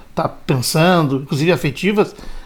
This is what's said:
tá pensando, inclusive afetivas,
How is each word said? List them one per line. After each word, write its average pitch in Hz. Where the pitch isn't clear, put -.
tá 165
pensando, 156
inclusive 147
afetivas, 180